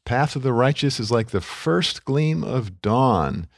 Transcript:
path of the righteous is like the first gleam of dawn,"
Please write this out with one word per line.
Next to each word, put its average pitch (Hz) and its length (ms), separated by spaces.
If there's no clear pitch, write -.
path 135 300
of 135 80
the 131 100
righteous 131 460
is 113 140
like 113 180
the 98 100
first - 640
gleam 151 380
of 107 400
dawn," 104 640